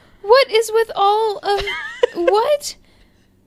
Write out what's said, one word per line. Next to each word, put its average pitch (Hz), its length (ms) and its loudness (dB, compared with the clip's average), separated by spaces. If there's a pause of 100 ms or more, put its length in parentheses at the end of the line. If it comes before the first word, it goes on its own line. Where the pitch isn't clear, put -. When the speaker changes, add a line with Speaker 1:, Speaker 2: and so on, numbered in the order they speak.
(220)
Speaker 1:
what 508 260 4
is 440 240 0
with 440 220 0
all 415 440 0
of 403 260 -2 (260)
Speaker 2:
<laughs> - 240 -2
Speaker 1:
what? 427 640 0 (720)